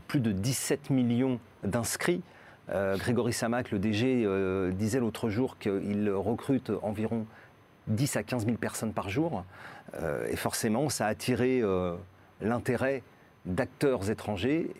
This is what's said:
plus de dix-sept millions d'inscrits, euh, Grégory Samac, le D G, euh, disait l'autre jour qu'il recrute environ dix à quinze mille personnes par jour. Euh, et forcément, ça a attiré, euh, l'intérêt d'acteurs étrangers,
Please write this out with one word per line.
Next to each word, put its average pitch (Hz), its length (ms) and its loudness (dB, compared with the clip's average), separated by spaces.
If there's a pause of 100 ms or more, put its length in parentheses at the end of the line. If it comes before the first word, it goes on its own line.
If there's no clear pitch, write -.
plus - 140 2
de 110 120 2
dix-sept 127 580 -2
millions 123 500 2 (240)
d'inscrits, 117 560 0 (480)
euh, 95 300 0
Grégory 117 340 2
Samac, 120 380 0
le 104 80 0
D 107 160 2
G, 123 320 2
euh, 95 440 2
disait 107 300 0
l'autre 113 300 -2
jour 120 260 0
qu'il 104 540 0
recrute 113 600 0 (120)
environ 110 420 -2 (640)
dix 113 300 0
à 110 60 0
quinze 117 220 -2
mille 113 140 0
personnes 110 340 -4
par 101 160 -4
jour. 117 360 -2 (500)
Euh, 69 340 -2
et - 80 -2
forcément, 120 540 0
ça 113 160 0
a - 20 2
attiré, 123 540 2
euh, 90 320 2 (480)
l'intérêt 120 600 0 (440)
d'acteurs 113 640 0
étrangers, 110 580 0 (120)